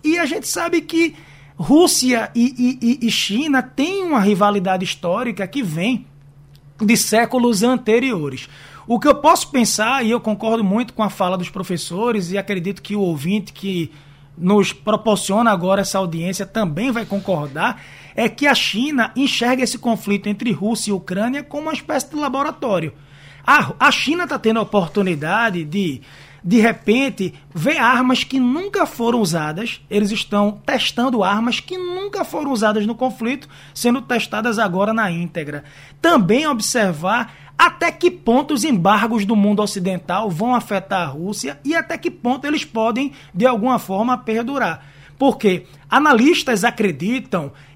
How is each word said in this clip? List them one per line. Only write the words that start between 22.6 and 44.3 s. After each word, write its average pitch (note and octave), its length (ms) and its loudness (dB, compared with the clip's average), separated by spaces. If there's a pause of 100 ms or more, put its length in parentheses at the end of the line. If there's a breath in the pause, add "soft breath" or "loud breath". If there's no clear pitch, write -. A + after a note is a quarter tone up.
A, B3 340 4
a C#4 120 6
China E4+ 340 -2
tá C#4+ 140 -4
tendo A3+ 180 2
a G#3+ 60 0
oportunidade F#3 1000 0
de, D3+ 380 -4 (420 loud breath)
de G#3 160 4
repente, A3 760 0 (200 loud breath)
ver B3+ 240 0
armas B3+ 460 2
que C4 160 -2
nunca E4 460 0
foram A#3 340 -2
usadas. E3 680 -4
Eles G#3 220 0
estão G#3 540 -2
testando B3 580 0
armas A3 360 0
que - 180 -10
nunca F#4 460 -6
foram C#4+ 280 -4
usadas G#3+ 360 0
no A#3 80 -4
conflito, B3+ 520 -4 (260 loud breath)
sendo A#3+ 280 0
testadas A3 560 -2
agora G3+ 360 0
na A3 180 0
íntegra. E3 520 -8 (380 loud breath)
Também C#4+ 460 4
observar G#3+ 840 -2 (240 loud breath)
até E4+ 340 2
que F4 180 0
ponto D4 440 0
os A3 100 0
embargos G#3+ 640 2
do A3+ 100 0
mundo G#3 260 2
ocidental F#3+ 680 -4
vão A3 260 -2
afetar G3 460 -4
a D3 100 -6
Rússia G#3 520 -8
e D#4 120 -2
até D#4+ 220 -4
que E4+ 120 -6
ponto B3+ 380 -4
eles D4+ 180 -2
podem, A3+ 460 -2 (220 loud breath)
de F#3+ 120 0
alguma B3 320 2
forma, A3+ 400 -2
perdurar. A#3 720 -4 (300 loud breath)